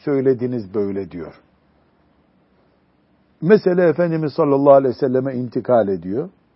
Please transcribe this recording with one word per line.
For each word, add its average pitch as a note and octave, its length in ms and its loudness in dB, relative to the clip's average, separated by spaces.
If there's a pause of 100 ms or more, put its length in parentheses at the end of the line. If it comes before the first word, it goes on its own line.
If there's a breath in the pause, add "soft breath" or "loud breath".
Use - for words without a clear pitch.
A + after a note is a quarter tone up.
söylediniz B2 720 -2
böyle?" G2 360 -4
diyor. E2 300 -16 (2000)
Mesele F3+ 460 2
Efendimiz D#3+ 440 -2
sallallahu C#3+ 400 4
aleyhi C3+ 220 4
ve - 40 -14
selleme C3 360 -2
intikal A#2+ 540 -2
ediyor. G2 400 -6 (280)